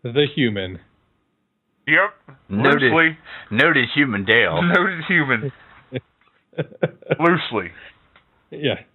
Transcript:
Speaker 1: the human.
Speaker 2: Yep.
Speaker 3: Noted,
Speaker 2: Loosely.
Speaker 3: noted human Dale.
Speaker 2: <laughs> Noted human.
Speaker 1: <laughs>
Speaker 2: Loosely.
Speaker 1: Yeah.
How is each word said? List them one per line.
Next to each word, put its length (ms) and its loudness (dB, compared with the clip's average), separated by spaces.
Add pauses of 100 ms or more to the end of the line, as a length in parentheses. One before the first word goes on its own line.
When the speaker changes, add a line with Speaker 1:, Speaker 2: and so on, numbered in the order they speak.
Speaker 1:
the 240 0 (100)
human. 440 -2 (1080)
Speaker 2:
Yep. 480 -2 (140)
Speaker 3:
Noted, 420 2
Speaker 2:
Loosely. 260 2 (320)
Speaker 3:
noted 440 2
human 320 0
Dale. 360 4
Speaker 2:
<laughs> 0 -
Noted 460 0
human. 420 0 (400)
Speaker 1:
<laughs> 720 -12 (580)
Speaker 2:
Loosely. 520 0 (800)
Speaker 1:
Yeah. 240 -4 (200)